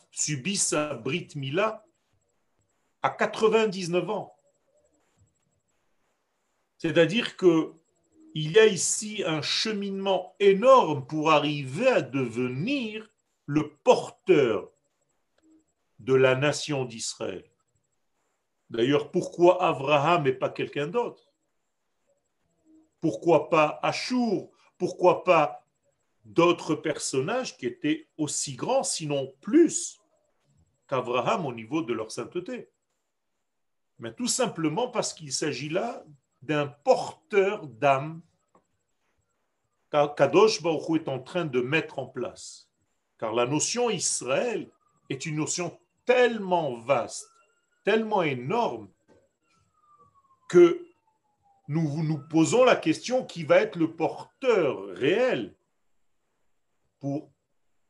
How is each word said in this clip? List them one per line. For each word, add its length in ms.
subi 460
sa 360
Brit 420
Mila 500
à 80
quatre-vingt-dix-neuf 1000
ans. 280
C'est-à-dire 600
que 360
il 200
y 60
a 60
ici 600
un 160
cheminement 960
énorme 680
pour 260
arriver 560
à 140
devenir 1080
le 240
porteur 1000
de 140
la 220
nation 500
d'Israël. 580
D'ailleurs, 420
pourquoi 500
Abraham 640
et 60
pas 160
quelqu'un 380
d'autre ? 440
Pourquoi 480
pas 340
Achour ? 680
Pourquoi 460
pas 420
d'autres 520
personnages 840
qui 80
étaient 420
aussi 380
grands, 280
sinon 580
plus, 580
qu'Abraham 580
au 80
niveau 280
de 120
leur 180
sainteté ? 580
Mais 140
tout 140
simplement 600
parce 260
qu'il 200
s'agit 360
là 340
d'un 240
porteur 1000
d'âme 540
qu'a-, 240
Kadosh 480
Baruch 260
Hu 60
est 120
en 120
train 260
de 160
mettre 380
en 80
place. 640
Car 140
la 120
notion 460
Israël 800
est 180
une 80
notion 440
tellement 760
vaste, 500
tellement 400
énorme, 640
que 340
nous 340
nous 160
posons 360
la 120
question 480
qui 200
va 140
être 200
le 180
porteur 920
réel 680
pour 320